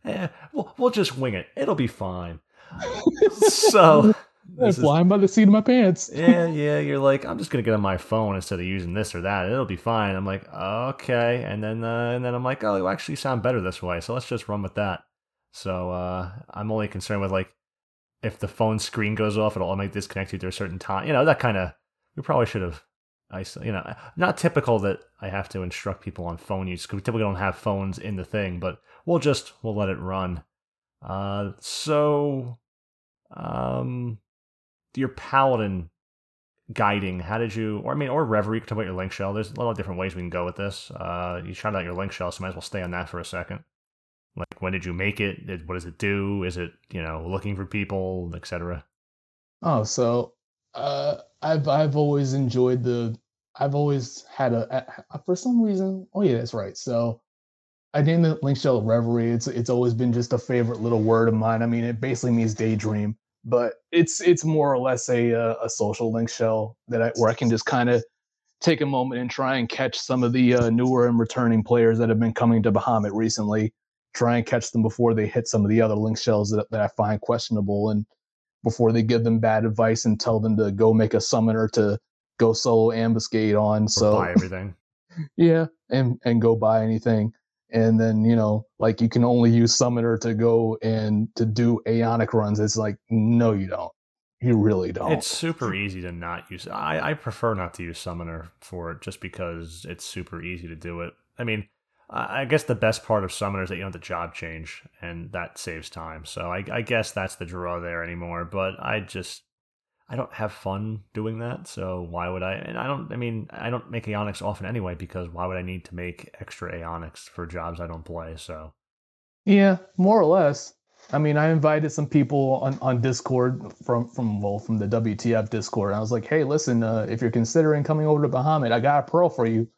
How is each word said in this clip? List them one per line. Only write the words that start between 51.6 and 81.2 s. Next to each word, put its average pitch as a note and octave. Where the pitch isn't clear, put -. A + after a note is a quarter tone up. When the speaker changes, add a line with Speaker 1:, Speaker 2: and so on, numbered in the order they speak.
Speaker 2:
I've D3
always C#3+
enjoyed B2+
the, A#2+
I've C#3+
always C#3+
had B2+
a, A#2
a, -
a, -
for F3+
some B3
reason, F#3+
oh F#3+
yeah, C3+
that's A#2
right. G2+
So A#2
I D3
named E3
the D#3
Link C#3
Shell B2
Reverie. A#2
It's, A#2
it's A#2+
always B2
been B2
just A#2+
a A#2+
favorite A#2+
little A#2
word A2+
of A2+
mine. A2+
I -
mean, A#2
it A#2
basically B2
means A2+
daydream, G#2+
but B2
it's, E3
it's E3+
more D3+
or B2+
less B2+
a, A#2+
uh, A2+
a A2+
social A2
Link A2+
Shell A2
that A#2
I, A#2
where A2+
I -
can A#2
just A2+
kinda A#2+
take D#3
a C#3+
moment C3
and B2
try C3+
and A#2
catch C3
some B2+
of A#2+
the, B2
uh, A#2+
newer B2
and A#2+
returning A#2
players A#2
that A2+
have A2
been A2+
coming A#2
to A2
Bahamut G#2
recently. A2
Try A#2+
and A#2
catch A#2
them A#2
before A2+
they G#2+
hit A2+
some G#2+
of G2+
the A2
other A2
Link A2
Shells G#2+
that, G#2+
that A2
I G2+
find G#2+
questionable, G#2+
and G#2
before A2+
they A2+
give A2+
them A2+
bad A2
advice A2+
and G#2+
tell A2+
them G#2+
to G#2
go A2
make A2
a G#2